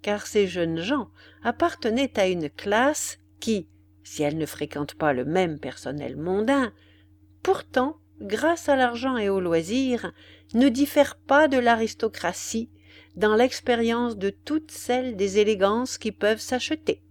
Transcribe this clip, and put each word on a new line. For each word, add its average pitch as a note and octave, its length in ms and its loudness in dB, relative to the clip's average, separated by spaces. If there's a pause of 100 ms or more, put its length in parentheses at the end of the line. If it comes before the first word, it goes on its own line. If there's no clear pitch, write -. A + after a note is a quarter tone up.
car G#3 240 -4
ces G3+ 220 2
jeunes E3+ 320 -2
gens A3+ 300 -2 (340)
appartenaient A#3+ 760 -2
à F#3+ 80 4
une E3+ 220 -2
classe A#3 720 0 (200)
qui, G#3 280 -2 (360)
si - 200 -6
elle D3 140 0
ne D#3+ 80 -2
fréquente D3 500 -8
pas D3+ 180 2
le B2 120 -2
même E3 340 0
personnel C3+ 580 -10
mondain, G#3+ 560 0 (720)
pourtant, D#4 540 -2 (220)
grâce B3+ 500 -2
à C#4+ 60 6
l'argent B3 420 0
et G#3 120 0
au G3 100 0
loisir, F#3 720 0 (420)
ne B3 160 6
diffère C#4 460 2
pas D4 320 4
de C4+ 100 2
l'aristocratie A3+ 1120 -2 (460)
dans G#3+ 200 2
l'expérience A#3 840 0
de G3 120 -2
toutes D4+ 420 -6
celles B3+ 440 -4
des G3 240 0
élégances G#3 580 2
qui A3 140 -4
peuvent G#3+ 280 0
s'acheter. - 720 -4